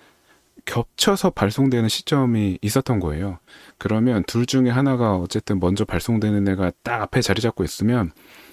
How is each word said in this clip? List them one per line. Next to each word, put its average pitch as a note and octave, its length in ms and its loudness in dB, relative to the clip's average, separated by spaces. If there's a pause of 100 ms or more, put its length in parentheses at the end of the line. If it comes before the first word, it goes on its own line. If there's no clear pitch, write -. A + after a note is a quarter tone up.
(640)
겹쳐서 - 640 0
발송되는 A#2 580 0
시점이 A#2 720 0
있었던 G#2+ 380 0
거예요. F2 380 -4 (380)
그러면 A2 480 2
둘 A#2+ 220 -2
중에 B2+ 240 2
하나가 B2 460 2
어쨌든 F#2 420 -2
먼저 F#2+ 260 0
발송되는 G#2 640 0
애가 F#2 240 0 (100)
딱 A#2 200 -4
앞에 A#2+ 200 0
자리 - 180 -2
잡고 A2 240 -2
있으면 G#2 480 -2 (400)